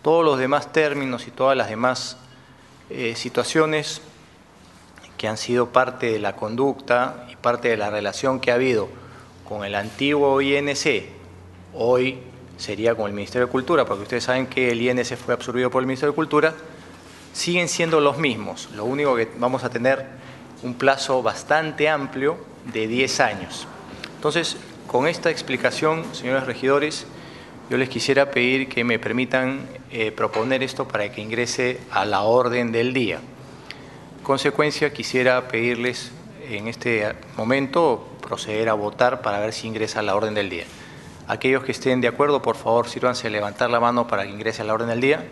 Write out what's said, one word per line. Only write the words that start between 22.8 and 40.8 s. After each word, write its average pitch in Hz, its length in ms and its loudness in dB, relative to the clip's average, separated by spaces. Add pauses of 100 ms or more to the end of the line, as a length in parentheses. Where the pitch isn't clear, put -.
diez 123 340 0
años. 104 480 -2 (480)
Entonces, 156 420 -2 (280)
con 127 220 2
esta 170 240 0
explicación, 156 720 0 (100)
señores 131 320 -2
regidores, 139 640 0 (640)
yo 123 60 0
les 127 120 2
quisiera 135 400 2
pedir 127 400 2
que 117 140 0
me 117 160 2
permitan, 127 680 -2 (220)
eh, 110 220 -2
proponer 117 500 0
esto 131 260 -4
para 104 240 -2
que 107 100 -10
ingrese 120 580 -2 (100)
a 101 160 0
la 101 160 2
orden 120 500 2
del 120 220 0
día. 101 260 0 (1000)
En - 40 -18
consecuencia, 143 680 2
quisiera 127 540 2
pedirles 120 640 -2 (360)
en 107 200 -6
este 113 480 0 (200)
momento 135 720 2 (140)
proceder 110 480 -2
a 110 40 4
votar 113 480 0
para 104 180 0
ver 110 140 -2
si - 140 -8
ingresa 110 340 -2
a - 20 -2
la 98 120 2
orden 107 200 0
del 98 160 -2
día. 82 140 -6 (600)